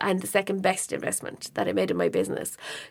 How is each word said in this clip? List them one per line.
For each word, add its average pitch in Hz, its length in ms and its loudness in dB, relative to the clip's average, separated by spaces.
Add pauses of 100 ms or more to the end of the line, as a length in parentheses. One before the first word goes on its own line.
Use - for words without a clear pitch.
and 190 180 2
the 190 80 -4
second 196 360 0
best 185 280 2
investment - 640 -4
that 95 140 0
I 87 60 0
made 92 180 2
in 87 60 2
my 87 120 4
business. - 480 0 (320)